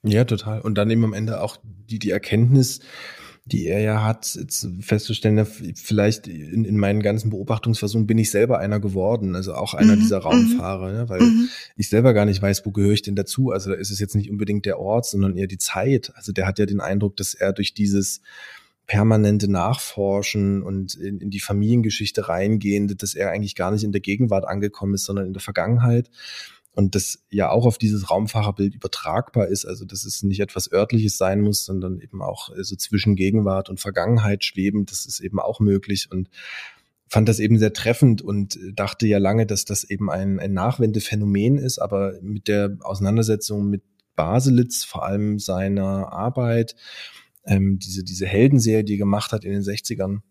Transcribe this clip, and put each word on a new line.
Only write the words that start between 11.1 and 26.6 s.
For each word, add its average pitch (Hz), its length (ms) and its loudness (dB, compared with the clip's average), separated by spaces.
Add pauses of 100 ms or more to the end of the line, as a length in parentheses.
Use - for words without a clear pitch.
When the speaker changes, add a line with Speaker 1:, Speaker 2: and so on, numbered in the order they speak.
Speaker 2:
Mhm. 233 280 6 (260)
Speaker 1:
ich - 140 -4
selber 120 260 6
gar 104 100 4
nicht 98 160 2
weiß, 101 240 0
wo 101 60 -4
gehöre 101 220 4
ich 104 100 0
denn 101 120 -4
dazu. 113 360 -2
Also 98 180 -4
da 98 60 -2
ist 101 160 -8
es 98 80 -8
jetzt 104 160 -4
nicht 101 160 -2
unbedingt 104 340 -2
der 98 140 -4
Ort, 110 260 0
sondern 98 320 0
eher 95 80 -2
die 92 140 -10
Zeit. 117 560 0
Also - 160 -12
der 95 160 0
hat 98 100 -2
ja 104 80 2
den 101 160 -2
Eindruck, 101 360 0
dass - 180 -6
er 95 180 0
durch 98 220 -4
dieses 101 460 0 (680)
permanente 104 580 4
Nachforschen 98 1160 -2
und 95 320 -6
in, 95 260 -10
in 101 80 -8
die 98 100 -8
Familiengeschichte 104 880 0
reingehende, 101 680 0
dass 98 180 -8
er 98 160 -2
eigentlich 101 240 -4
gar 90 160 -2
nicht 104 140 0
in 104 80 -2
der 98 100 -2
Gegenwart 104 460 0
angekommen 101 480 -4
ist, 95 100 -6
sondern 98 220 -4
in 95 60 -8
der 95 100 -10
Vergangenheit. 120 680 2 (640)